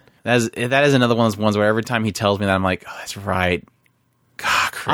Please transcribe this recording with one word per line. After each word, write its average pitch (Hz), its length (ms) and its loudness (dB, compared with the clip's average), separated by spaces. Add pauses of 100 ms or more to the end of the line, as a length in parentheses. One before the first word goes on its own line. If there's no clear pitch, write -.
(220)
That 120 160 2
is, 113 120 0
that 127 340 0
is 143 100 4
another 123 200 4
one 113 120 4
of 110 60 2
those 101 100 -10
ones 107 140 2
where 104 100 2
every 110 180 2
time 117 180 -2
he 110 100 -2
tells 101 280 0
me 101 60 -2
that, 98 80 4
I'm 95 100 2
like, 92 240 -2
"Oh, - 80 -16
that's - 220 -14
right." 92 440 -2 (760)
God, - 340 -2
Chris, - 220 -14